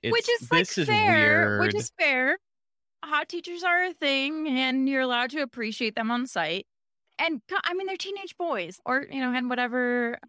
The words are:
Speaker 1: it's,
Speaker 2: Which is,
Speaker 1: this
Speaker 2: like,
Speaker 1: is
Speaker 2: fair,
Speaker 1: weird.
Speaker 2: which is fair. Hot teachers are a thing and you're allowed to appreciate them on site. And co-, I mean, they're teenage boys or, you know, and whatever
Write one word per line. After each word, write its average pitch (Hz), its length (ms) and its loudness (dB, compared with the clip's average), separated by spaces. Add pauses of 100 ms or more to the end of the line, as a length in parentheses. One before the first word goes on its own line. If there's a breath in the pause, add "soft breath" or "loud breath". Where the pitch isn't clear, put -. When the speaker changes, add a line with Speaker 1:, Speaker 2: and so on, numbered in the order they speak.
Speaker 1:
it's, - 100 0
Speaker 2:
Which 453 160 -2
is, 466 220 0
Speaker 1:
this - 280 2
Speaker 2:
like, - 20 -
Speaker 1:
is - 80 2
Speaker 2:
fair, 415 640 4
Speaker 1:
weird. - 120 0
Speaker 2:
which - 140 2
is - 240 -4
fair. 277 400 2 (680)
Hot 302 240 -2
teachers 349 340 -8
are 359 200 4
a 359 100 -2
thing 285 560 0
and 262 400 2
you're 269 120 2
allowed 247 300 2
to 294 120 -2
appreciate 226 520 -4
them 226 140 0
on 240 160 0
site. 175 400 -2 (540)
And 311 280 -2
co-, 381 160 -2
I 349 120 -2
mean, 381 100 -4
they're 381 120 -4
teenage 392 400 -10
boys 208 500 -4
or, 254 240 0
you 269 80 -6
know, 254 140 0
and 247 140 -2
whatever 247 680 0 (120)